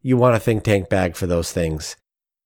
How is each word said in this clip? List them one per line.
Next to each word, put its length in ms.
you 160
want 200
a 20
Think 240
Tank 260
bag 280
for 100
those 240
things. 460